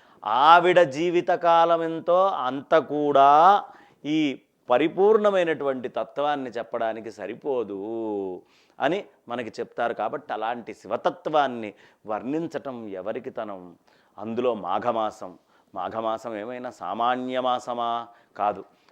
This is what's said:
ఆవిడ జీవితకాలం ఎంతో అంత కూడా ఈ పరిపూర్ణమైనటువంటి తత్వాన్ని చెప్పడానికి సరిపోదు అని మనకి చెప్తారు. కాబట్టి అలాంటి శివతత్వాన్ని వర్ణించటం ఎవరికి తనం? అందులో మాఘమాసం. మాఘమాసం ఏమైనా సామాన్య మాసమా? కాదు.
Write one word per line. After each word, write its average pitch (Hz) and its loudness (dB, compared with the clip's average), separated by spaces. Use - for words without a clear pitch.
ఆవిడ 170 8
జీవితకాలం 170 2
ఎంతో 170 0
అంత 135 0
కూడా 147 6
ఈ 147 -2
పరిపూర్ణమైనటువంటి 165 2
తత్వాన్ని 139 -4
చెప్పడానికి 113 -6
సరిపోదు 104 -6
అని 165 -2
మనకి 120 -8
చెప్తారు. 117 -6
కాబట్టి 117 -8
అలాంటి 110 -8
శివతత్వాన్ని 127 -4
వర్ణించటం 123 -6
ఎవరికి 107 -10
తనం? 95 -12
అందులో 113 -2
మాఘమాసం. 104 -6
మాఘమాసం 110 -6
ఏమైనా 123 -10
సామాన్య 123 -4
మాసమా? 120 -4
కాదు. 101 -2